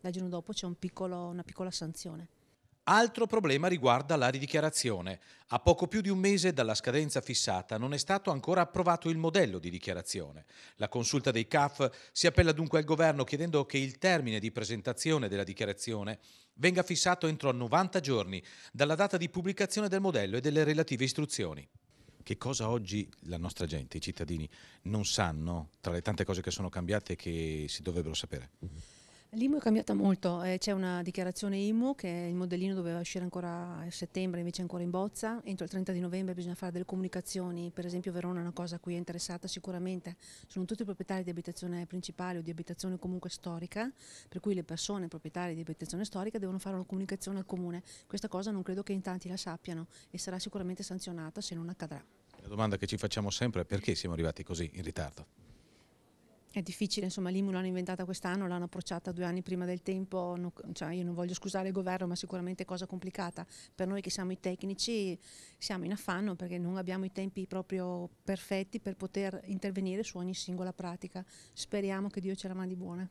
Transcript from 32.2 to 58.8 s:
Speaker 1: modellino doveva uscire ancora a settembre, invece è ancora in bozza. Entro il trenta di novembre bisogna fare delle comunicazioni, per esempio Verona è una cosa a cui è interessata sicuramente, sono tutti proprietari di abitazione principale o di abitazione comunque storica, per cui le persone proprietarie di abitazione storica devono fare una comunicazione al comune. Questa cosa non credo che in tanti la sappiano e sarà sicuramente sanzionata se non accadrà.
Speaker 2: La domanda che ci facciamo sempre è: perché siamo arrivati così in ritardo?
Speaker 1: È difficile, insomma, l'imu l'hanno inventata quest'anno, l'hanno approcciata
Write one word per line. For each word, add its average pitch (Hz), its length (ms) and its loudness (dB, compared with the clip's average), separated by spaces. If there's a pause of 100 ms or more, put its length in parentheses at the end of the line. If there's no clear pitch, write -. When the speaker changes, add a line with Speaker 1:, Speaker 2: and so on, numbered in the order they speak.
Speaker 1:
modellino 180 400 0
doveva 170 260 -2
uscire 175 260 -4
ancora 175 540 -4
a 170 120 -8
settembre, 180 480 -2
invece 175 200 -4
è - 20 -2
ancora 175 220 -2
in 175 60 0
bozza. 214 540 -2
Entro 190 220 -4
il - 40 -8
trenta 190 220 -2
di 180 80 0
novembre 185 340 -2
bisogna 175 220 -4
fare 180 160 -6
delle 175 140 -2
comunicazioni, 180 840 -4
per 175 140 -6
esempio 180 280 -2
Verona 180 260 -2
è - 20 -2
una 175 100 -4
cosa 175 260 -6
a - 20 -8
cui 175 160 -4
è - 20 -2
interessata 175 500 -6
sicuramente, 180 680 -6 (320)
sono 185 180 -4
tutti 220 200 -4
proprietari 190 380 -4
di 175 60 -4
abitazione 175 560 -6
principale 180 540 -6
o - 20 -6
di 160 80 -6
abitazione 175 480 -6
comunque 180 320 -6
storica, 180 640 -6 (380)
per 180 100 -8
cui 202 160 0
le 175 80 -2
persone 175 460 -4
proprietarie 170 440 -6
di 165 80 -6
abitazione 165 440 -6
storica 208 340 -4
devono 190 180 -4
fare 190 180 -4
una 185 100 -4
comunicazione 190 520 -4
al 190 80 -4
comune. 180 380 -4 (240)
Questa 202 220 -6
cosa 196 200 -2
non 196 140 -2
credo 190 180 -4
che 196 120 -4
in 190 80 0
tanti 180 260 -6
la 180 100 -6
sappiano 165 500 -6 (220)
e 180 80 -12
sarà 185 220 -6
sicuramente 185 440 -4
sanzionata 175 580 -8
se - 120 -6
non 170 140 -6
accadrà. 160 360 -8 (380)
Speaker 2:
La - 60 -14
domanda 104 300 2
che 95 100 -2
ci 107 100 -2
facciamo 101 320 0
sempre 104 320 0
è: 82 40 0
perché 101 280 0
siamo 85 220 -2
arrivati 80 280 0
così 85 300 -4
in 90 100 -8
ritardo? - 600 -8 (1040)
Speaker 1:
È 202 140 -2
difficile, 190 420 -2
insomma, 180 240 -2
l'imu 196 220 2
l'hanno 185 160 0
inventata 180 360 -2
quest'anno, 185 440 -2
l'hanno 175 160 -2
approcciata 180 480 -6